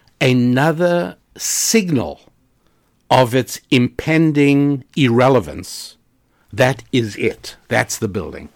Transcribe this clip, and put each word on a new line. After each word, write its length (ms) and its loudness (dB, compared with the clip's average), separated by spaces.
another 960 0
signal 840 -2
of 260 2
its 240 -2
impending 1160 2
irrelevance, 1000 0
that 380 0
is 260 -2
it. 400 -8
That's 300 -2
the 100 -4
building. 480 -10